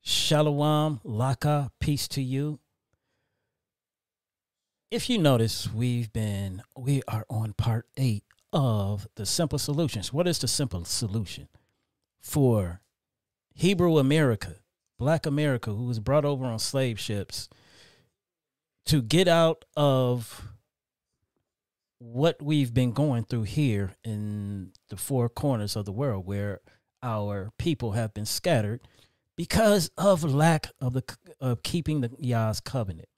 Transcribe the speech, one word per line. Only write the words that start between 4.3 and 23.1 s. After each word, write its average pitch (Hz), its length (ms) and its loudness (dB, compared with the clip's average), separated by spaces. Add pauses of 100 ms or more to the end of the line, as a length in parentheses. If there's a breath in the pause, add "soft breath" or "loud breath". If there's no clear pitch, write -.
If 233 180 -4
you 240 80 4
notice, 123 560 2
we've 120 380 -2
been, 98 500 -4 (140)
we 135 320 -2
are 110 220 -4
on 110 240 -4
part 117 320 -2 (100)
eight 120 300 0 (260)
of 107 640 0
the 104 100 -8
simple 156 340 0
solutions. 143 520 -2
What 170 160 0
is 175 120 0
the 151 100 -2
simple 104 340 -2
solution 101 640 -6 (720)
for 107 640 2 (760)
Hebrew 170 420 4
America, 135 580 2 (440)
Black 147 260 0
America, 143 460 0
who 110 140 -4
was 117 160 -2
brought 139 240 2
over 139 180 -2
on 113 160 -4
slave 127 400 -2
ships - 480 -6 (1400 soft breath)
to 151 140 4
get 165 280 4
out 165 340 4 (140)
of 127 720 0 (1500)
what 123 400 -2
we've 143 360 0
been 123 160 2
going 131 320 0